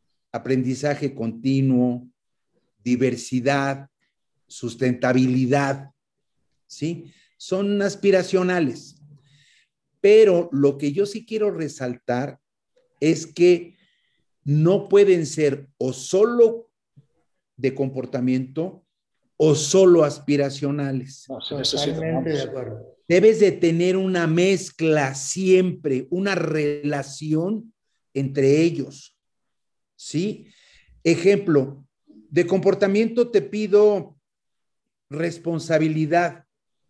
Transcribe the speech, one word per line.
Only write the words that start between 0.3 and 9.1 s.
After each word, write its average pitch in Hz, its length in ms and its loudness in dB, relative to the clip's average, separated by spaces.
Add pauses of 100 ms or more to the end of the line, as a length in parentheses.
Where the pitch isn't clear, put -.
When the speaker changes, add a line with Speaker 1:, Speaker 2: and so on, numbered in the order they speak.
Speaker 1:
aprendizaje 131 840 -4
continuo, 123 920 0 (800)
diversidad, 131 1040 -2 (580)
sustentabilidad, 127 1500 -2 (720)
¿sí? 170 440 -10 (280)
Son 202 420 -4
aspiracionales. 185 1200 0 (1000)